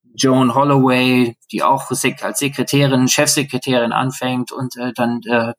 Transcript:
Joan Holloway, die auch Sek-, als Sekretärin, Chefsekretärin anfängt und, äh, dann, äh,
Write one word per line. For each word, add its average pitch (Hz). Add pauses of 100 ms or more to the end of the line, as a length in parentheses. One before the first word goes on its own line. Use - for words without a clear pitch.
(160)
Joan 131
Holloway, 127 (160)
die 90
auch 131
Sek-, -
als 104
Sekretärin, 135
Chefsekretärin 127
anfängt 127
und, 127
äh, 123
dann, 120
äh, 117